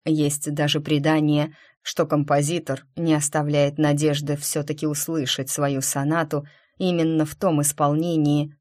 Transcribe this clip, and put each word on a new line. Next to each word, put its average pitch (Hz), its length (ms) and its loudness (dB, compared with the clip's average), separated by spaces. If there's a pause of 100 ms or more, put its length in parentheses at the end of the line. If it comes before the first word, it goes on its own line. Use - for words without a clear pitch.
Есть 151 480 0
даже 151 280 0
предание, 151 760 2 (280)
что - 240 -2
композитор 147 800 0 (100)
не 165 180 2
оставляет 147 640 0
надежды 147 580 2
все-таки 147 500 -4
услышать 147 640 -4
свою 143 320 -2
сонату 151 640 -2 (340)
именно 160 460 2
в 151 100 -8
том 165 240 0
исполнении, 147 1000 0